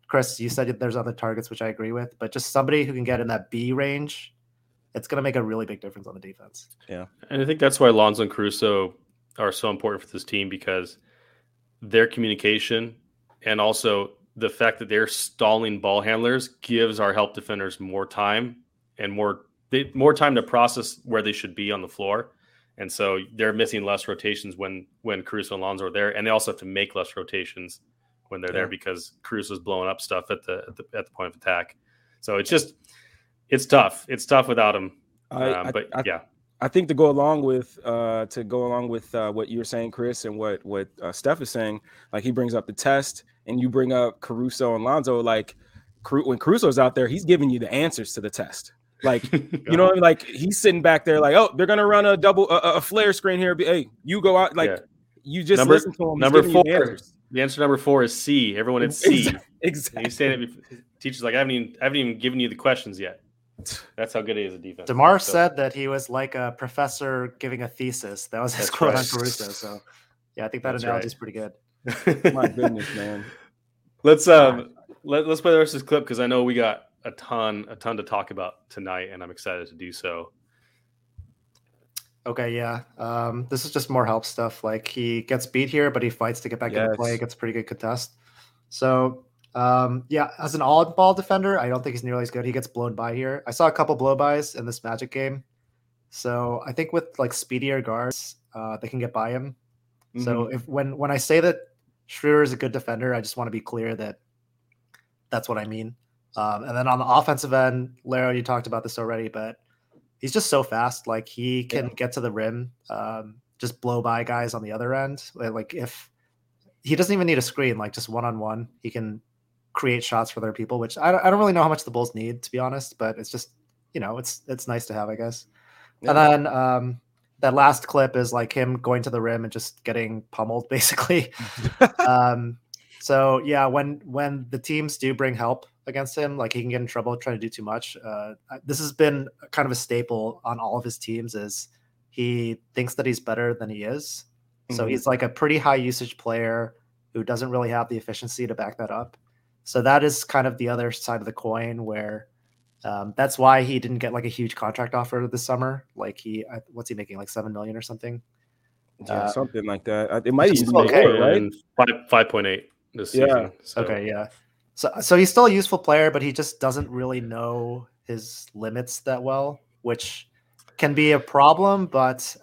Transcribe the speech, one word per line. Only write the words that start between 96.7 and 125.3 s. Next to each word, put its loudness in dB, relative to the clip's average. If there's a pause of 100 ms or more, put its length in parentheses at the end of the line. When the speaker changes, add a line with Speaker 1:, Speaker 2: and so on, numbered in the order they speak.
Speaker 1:
think -4
with, -4
like, -2
speedier -4
guards, -6 (180)
uh, -10
they -12
can -8
get -6
by -2
him. -8 (640)
So -2
Speaker 2:
Mm-hmm. -8
Speaker 1:
if, -10
when, -4
when -4
I 0
say 4
that 2 (500)
Schroeder 4
is 2
a -6
good -4
defender, -4
I -2
just -12
wanna -6
be -6
clear -6
that -10 (1120)
that's -4
what -4
I -6
mean. -10 (400)
Um, -4
and -6
then 0
on 2
the -2
offensive 2
end, 2
Laro, -2
you -2
talked -4
about -6
this -10
already, -6
but -12 (640)
he's -8
just 0
so 2
fast. -4
Like, -6
he -4
can -4
Speaker 2:
Yeah. -10
Speaker 1:
get -4
to -6
the -4
rim, -6 (180)
um, -10 (160)
just -10
blow -2
by -2
guys -4
on -8
the -12
other -4
end. -6 (120)
Li-, -6
like, -8
if -12 (760)
he 2
doesn't 0
even 2
need 4
a 2
screen, -2
like, -8
just -12
one-on-one, -6 (140)
he -10
can -10 (520)
create 0
shots -2
for -12
other -6
people, -6
which -8
I, 2
I 4
don't 4
really 4
know 6
how 6
much 0
the -12
Bulls -2
need, -8
to -14
be -4
honest, -6
but -4
it's -14
just, -12 (420)
you -6
know, -6
it's, -10
it's -8
nice -4
to -10
have, -6
I -8
guess. -8 (560)